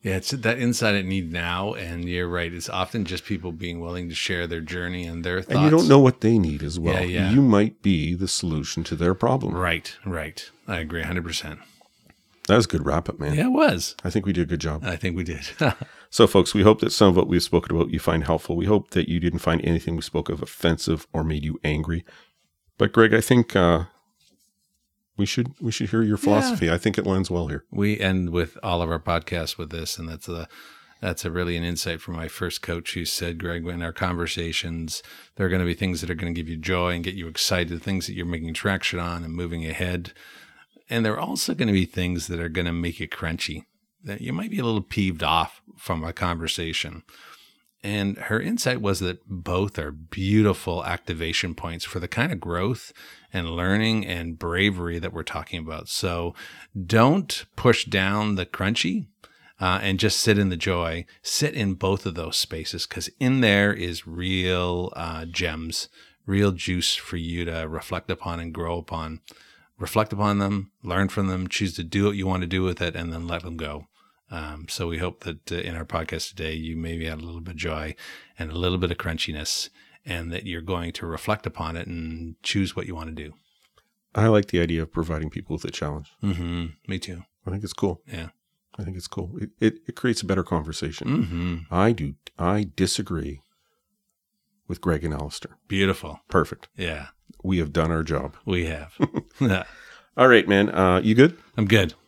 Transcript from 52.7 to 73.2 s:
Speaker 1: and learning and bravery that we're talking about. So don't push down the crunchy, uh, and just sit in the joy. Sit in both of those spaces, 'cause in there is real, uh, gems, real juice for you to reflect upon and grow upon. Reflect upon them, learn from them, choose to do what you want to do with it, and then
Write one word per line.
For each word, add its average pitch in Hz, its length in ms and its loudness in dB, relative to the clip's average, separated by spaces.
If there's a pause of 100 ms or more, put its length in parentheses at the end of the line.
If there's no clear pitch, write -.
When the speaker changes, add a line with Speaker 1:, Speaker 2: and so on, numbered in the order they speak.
Speaker 1:
and 85 240 -4
learning 104 500 2
and 85 320 -6
bravery 87 600 0
that 90 120 -6
we're 82 120 -8
talking - 340 -8
about. 80 300 -10
So 85 440 -2 (540)
don't 135 580 4 (120)
push - 280 4
down 101 520 2
the 90 100 -2
crunchy, 107 640 -2 (520)
uh, 92 220 2
and 95 160 0
just 104 220 2
sit 104 180 4
in 98 100 4
the 92 80 -2
joy. 85 500 -2 (180)
Sit - 300 -2
in 98 200 0
both 98 320 0
of 90 80 -4
those 82 220 -6
spaces, - 500 -6
'cause - 320 -10
in 131 220 2
there 101 340 6
is 87 320 -6
real, 90 880 -2
uh, 82 300 -8
gems, 82 640 -6 (360)
real 101 280 2
juice 90 420 -2
for - 220 -8
you 85 300 -4
to 82 220 -6
reflect 80 440 -6
upon 85 260 -6
and 82 160 -8
grow 85 240 -4
upon. 80 420 -8 (560)
Reflect 107 360 0
upon 101 260 2
them, 98 320 0 (140)
learn 92 240 2
from 98 180 0
them, 92 220 -2
choose 92 260 -2
to 87 80 -8
do 98 220 2
what 104 120 2
you 95 120 -2
want 92 140 0
to 87 40 -2
do 92 160 0
with 90 180 -2
it, 85 140 -2
and 85 180 -6
then 82 140 -8